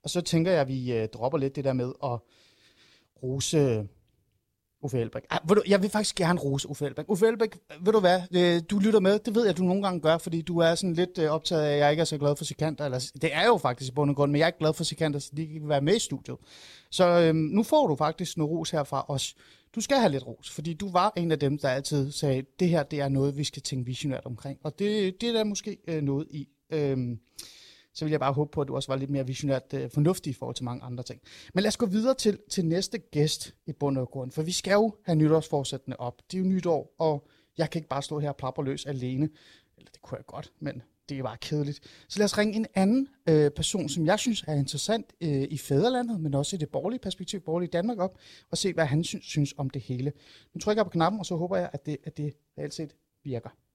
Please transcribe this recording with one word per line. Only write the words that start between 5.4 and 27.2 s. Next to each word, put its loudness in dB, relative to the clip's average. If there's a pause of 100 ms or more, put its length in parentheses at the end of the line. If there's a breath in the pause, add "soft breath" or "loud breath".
ved 6
du, 6
jeg 6
vil 0
faktisk -2
gerne 2
rose -2
Uffe -6
Elbæk. -8
Uffe 4
Elbæk, 0 (220)
ved 2
du 6
hvad? 6 (140)
Øh, 6
du 2
lytter 6
med. 4
Det -4
ved 4
jeg, 2
du 0
nogle 2
gange -2
gør, 4
fordi -4
du -2
er 6
sådan -2
lidt, 0
øh, 2
optaget 0
af, 2
at 2
jeg 6
ikke 2
er 4
så -2
glad 2
for -10
sekanter. -4
Eller, -4 (120)
det 0
er 0
jeg 4
jo 4
faktisk -2
i -18
bund 2
og 0
grund, 2
men 2
jeg 4
er 4
ikke -4
glad 2
for -6
sekanter, -2
så -14
de -6
kan -10
være 4
med 4
i 0
studiet. -6 (540 loud breath)
Så, 4 (160)
øhm, 6
nu 2
får 4
du 2
faktisk -2
noget 0
ros -4
her 0
fra -4
os. -4 (400 soft breath)
Du -4
skal 2
have 4
lidt -4
ros, -14
fordi -6
du -8
var 4
en 2
af 2
dem, 2
der -2
altid 0
sagde, 0 (180)
"Det 4
her, 4
det -4
er 0
noget, 2
vi -2
skal -8
tænke -6
visionært -6
omkring." -12
Og -8
det, 0
det -2
er 0
der 2
måske, -6 (100)
øh, -2
noget 0
i. -8 (240)
Øhm, -2 (760 loud breath)